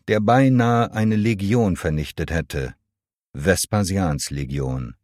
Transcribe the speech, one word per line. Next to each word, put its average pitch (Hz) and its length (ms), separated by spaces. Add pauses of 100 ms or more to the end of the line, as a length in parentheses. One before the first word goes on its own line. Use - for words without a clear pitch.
der 107 120
beinahe 117 720
eine 110 240
Legion 104 600
vernichtet 76 540
hätte. 76 440 (600)
Vespasians 92 960
Legion. 65 720